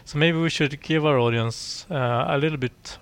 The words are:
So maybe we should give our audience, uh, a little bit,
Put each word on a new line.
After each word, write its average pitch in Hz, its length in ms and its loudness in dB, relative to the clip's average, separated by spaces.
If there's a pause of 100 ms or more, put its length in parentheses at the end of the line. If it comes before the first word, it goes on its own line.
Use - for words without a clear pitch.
So - 140 -8
maybe 160 200 4
we 165 120 2
should 143 320 -2
give 160 240 0
our 143 120 4
audience, 117 720 -2
uh, 127 380 0
a 143 100 0
little 156 200 0
bit, - 440 -8